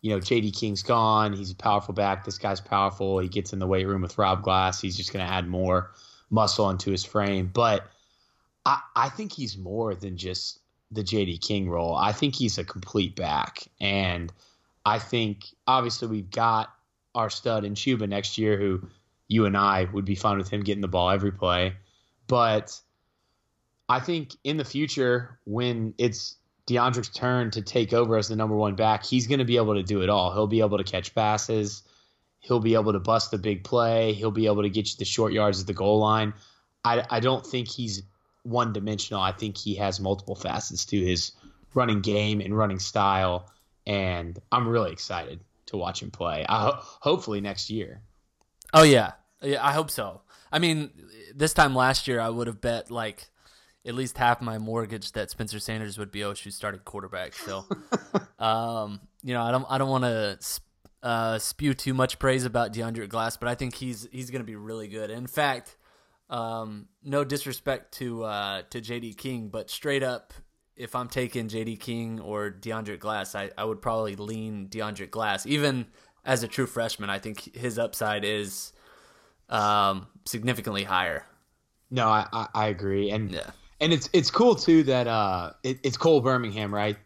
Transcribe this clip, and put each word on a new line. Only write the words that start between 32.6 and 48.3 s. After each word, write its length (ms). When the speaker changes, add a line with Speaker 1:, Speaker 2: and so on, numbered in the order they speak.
Speaker 1:
able 180
to 60
bust 340
a 40
big 260
play. 500
He'll 180
be 140
able 160
to 80
get 200
you 80
the 80
short 280
yards 260
at 80
the 60
goal 260
line. 340
I, 240
I 100
don't 260
think 220
he's 360
one-dimensional. 760
I 120
think 260
he 180
has 240
multiple 360
facets 500
to 180
his 280
running 280
game 400
and 140
running 240
style, 720
and 520
I'm 160
really 240
excited 480
to 120
watch 240
him 100
play. 360
I 160
ho-, 160
hopefully 600
next 280
year. 320